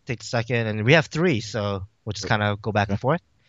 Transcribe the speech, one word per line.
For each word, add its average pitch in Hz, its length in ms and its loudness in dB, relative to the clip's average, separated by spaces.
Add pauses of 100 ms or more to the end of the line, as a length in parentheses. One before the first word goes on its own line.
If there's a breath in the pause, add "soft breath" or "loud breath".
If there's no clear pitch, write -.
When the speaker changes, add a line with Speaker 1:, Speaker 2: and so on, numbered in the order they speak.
Speaker 1:
take 120 140 -6
the - 60 -16
second, 117 420 -2
and 107 180 -2
we 135 80 6
have 156 140 4
three, 156 340 0
so 101 440 -4 (200)
we'll 107 80 -6
just - 140 -8
kinda 104 340 2
go 110 100 -4
back 101 180 2
and 101 60 -2
Speaker 2:
Okay. - 60 -6
Speaker 1:
forth. 151 200 0 (280 loud breath)